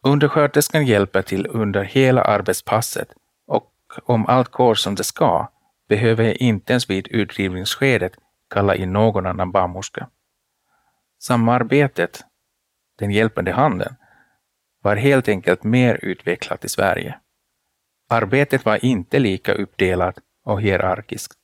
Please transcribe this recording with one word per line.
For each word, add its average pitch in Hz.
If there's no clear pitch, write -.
Undersköterskan 147
hjälper 101
till 95
under 104
hela 131
arbetspasset -
och -
om 113
allt 123
går 120
som 101
det 101
ska 87
behöver 113
jag 110
inte 117
ens 120
vid 95
utdrivningsskedet 95
kalla 101
in 92
någon 101
annan 92
barnmorska. 92
Samarbetet, 123
den 101
hjälpande 101
handen, 117
var 101
helt 131
enkelt 92
mer 120
utvecklat -
i -
Sverige. -
Arbetet 123
var 107
inte 123
lika 98
uppdelat 92
och 104
hierarkiskt. 95